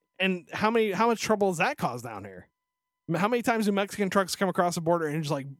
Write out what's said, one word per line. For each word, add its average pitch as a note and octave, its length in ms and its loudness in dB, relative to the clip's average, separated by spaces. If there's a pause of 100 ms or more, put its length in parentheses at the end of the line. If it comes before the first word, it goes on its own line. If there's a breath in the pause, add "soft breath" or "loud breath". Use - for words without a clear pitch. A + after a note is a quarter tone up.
(180)
and F#3 340 0
how G#3+ 200 2
many, A3 180 2
how F#3 160 2
much A#3 160 2
trouble G3+ 280 2
has E3 80 -2
that A#3 200 0
caused B2 260 -4
down G#2+ 200 -10
here? F#2 240 -16 (600)
M-, E3 60 -2
how F3+ 140 2
many A#3+ 140 0
times A3 240 2
do G#3 60 4
Mexican G3 380 0
trucks F#3+ 240 0
come G3 140 0
across F3 260 0
the F3+ 60 -4
border E3 260 2
and D3+ 160 -2
just, D3 80 -4
like, C#3+ 160 -2 (140)